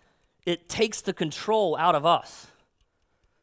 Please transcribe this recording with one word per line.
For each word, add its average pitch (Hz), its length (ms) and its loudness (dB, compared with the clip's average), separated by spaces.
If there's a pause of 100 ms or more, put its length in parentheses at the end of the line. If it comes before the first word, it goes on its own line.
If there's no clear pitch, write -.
(460)
it 175 240 -4
takes 220 320 0
the 190 100 -4
control 180 640 0
out 165 180 4
of 143 120 2
us. - 400 0 (960)